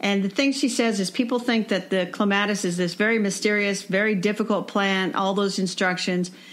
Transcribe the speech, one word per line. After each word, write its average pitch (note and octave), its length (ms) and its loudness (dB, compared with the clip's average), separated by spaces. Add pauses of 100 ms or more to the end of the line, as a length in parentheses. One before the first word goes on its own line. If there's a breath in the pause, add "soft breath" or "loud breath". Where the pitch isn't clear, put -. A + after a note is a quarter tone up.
And G3+ 180 2
the G3 80 0
thing C#4 220 2
she C4+ 180 0
says A3+ 300 2
is F3+ 100 0
people B3 300 0
think A#3 300 0
that F#3+ 200 -2
the F#3 220 2
clematis G3+ 540 0
is F3 120 -2
this F3+ 160 0
very A3 240 2
mysterious, G3+ 640 0
very G#3 320 0
difficult G#3 520 0
plant, F#3+ 480 0
all G3 180 0
those F#3+ 240 0
instructions. F3+ 720 -2 (240 loud breath)